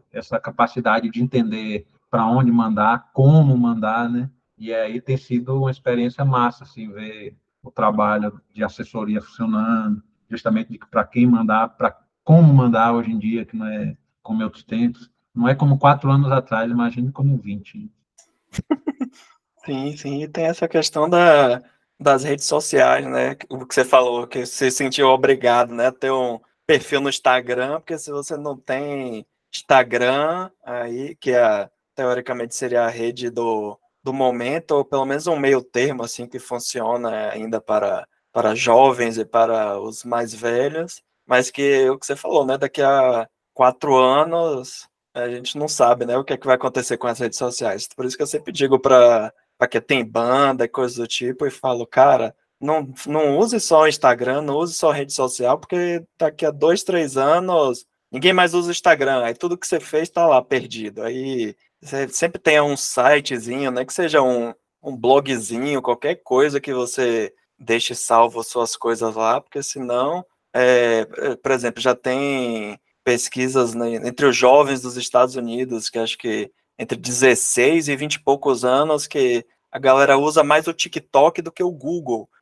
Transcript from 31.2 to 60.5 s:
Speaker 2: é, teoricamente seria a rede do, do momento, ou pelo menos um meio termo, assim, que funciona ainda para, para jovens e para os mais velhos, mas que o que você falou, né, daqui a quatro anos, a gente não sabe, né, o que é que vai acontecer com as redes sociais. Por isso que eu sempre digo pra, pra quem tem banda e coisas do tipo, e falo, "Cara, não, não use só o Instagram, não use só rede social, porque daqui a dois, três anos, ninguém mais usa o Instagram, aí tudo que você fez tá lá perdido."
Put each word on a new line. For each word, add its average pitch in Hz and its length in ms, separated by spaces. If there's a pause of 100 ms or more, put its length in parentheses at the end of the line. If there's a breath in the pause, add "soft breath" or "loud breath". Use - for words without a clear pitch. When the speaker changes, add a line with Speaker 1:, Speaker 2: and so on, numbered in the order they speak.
Speaker 2:
é, 110 380 (260)
teoricamente 123 600
seria 123 300
a 117 40
rede 120 420
do, 110 480 (240)
do 135 100
momento, 131 600
ou 143 120
pelo 135 200
menos 143 200
um 170 100
meio 139 280
termo, 127 400
assim, 120 240
que 127 120
funciona 117 920
ainda 110 280
para, 101 480 (240)
para 110 220
jovens 120 640
e 110 80
para 113 540
os 110 240
mais 120 300
velhos, 131 680 (240)
mas 127 240
que 139 400
o 135 80
que - 80
você 139 100
falou, 147 300
né, 131 120
daqui 139 260
a 131 440 (260)
quatro 131 420
anos, 143 920 (260)
a 123 160
gente 123 280
não 151 100
sabe, 123 380
né, 120 120
o 135 60
que 143 100
é 123 40
que - 80
vai 131 100
acontecer 127 420
com 123 100
as 117 120
redes 117 200
sociais. 120 560
Por 127 100
isso 127 120
que - 60
eu 143 40
sempre - 240
digo 135 280
pra, 120 540 (240)
pra 123 100
quem 113 140
tem 127 240
banda 123 600
e - 20
coisas 123 300
do 117 100
tipo, 127 380
e 135 60
falo, 120 360
"Cara, 131 480 (240)
não, 143 320 (160)
não 147 300
use 226 220
só 156 240
o 156 40
Instagram, 131 540
não 147 160
use 165 160
só 160 180
rede 143 220
social, 127 460
porque 175 440 (160)
daqui 156 260
a 151 60
dois, 165 320
três 156 340
anos, 151 680 (260)
ninguém 151 220
mais 180 200
usa 175 160
o - 20
Instagram, 135 520
aí 117 100
tudo 175 240
que - 100
você 165 120
fez 160 300
tá 170 180
lá 131 140
perdido." 110 640